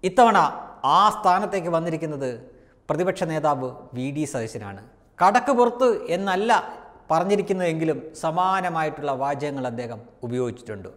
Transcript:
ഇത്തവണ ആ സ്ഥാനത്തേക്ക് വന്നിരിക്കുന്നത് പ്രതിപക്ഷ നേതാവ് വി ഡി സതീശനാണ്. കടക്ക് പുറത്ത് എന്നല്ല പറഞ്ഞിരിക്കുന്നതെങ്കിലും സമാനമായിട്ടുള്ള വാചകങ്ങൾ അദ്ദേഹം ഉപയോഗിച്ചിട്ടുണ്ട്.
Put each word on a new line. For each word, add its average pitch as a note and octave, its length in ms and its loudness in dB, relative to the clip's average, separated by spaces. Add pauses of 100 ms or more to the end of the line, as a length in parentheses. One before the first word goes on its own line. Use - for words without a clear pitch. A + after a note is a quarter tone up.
ഇത്തവണ A#3 340 6 (460)
ആ F3+ 360 4
സ്ഥാനത്തേക്ക് F#3+ 480 0
വന്നിരിക്കുന്നത് D#3+ 640 -2 (580)
പ്രതിപക്ഷ F3+ 360 -2
നേതാവ് D3 440 0 (260)
വി C3 160 -4
ഡി D3 140 -4
സതീശനാണ്. A2 580 -8 (440)
കടക്ക് A#3+ 260 4
പുറത്ത് A#3+ 360 4 (280)
എന്നല്ല G3 360 0 (580)
പറഞ്ഞിരിക്കുന്നതെങ്കിലും F3 920 0 (180)
സമാനമായിട്ടുള്ള E3 920 -2
വാചകങ്ങൾ C#3 540 -4
അദ്ദേഹം A#2 340 -8 (220)
ഉപയോഗിച്ചിട്ടുണ്ട്. A#2+ 760 -6